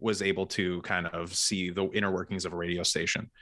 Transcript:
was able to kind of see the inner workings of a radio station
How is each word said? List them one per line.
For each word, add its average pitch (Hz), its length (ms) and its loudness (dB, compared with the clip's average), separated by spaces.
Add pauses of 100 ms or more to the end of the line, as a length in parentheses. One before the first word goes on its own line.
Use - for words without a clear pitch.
was 107 220 0
able 95 240 2
to 90 360 0
kind 90 240 0
of 85 280 -4
see 92 360 2
the 95 220 2
inner 101 180 2
workings 92 340 -2
of 85 80 -4
a 87 40 -6
radio 87 260 -2
station - 480 0 (120)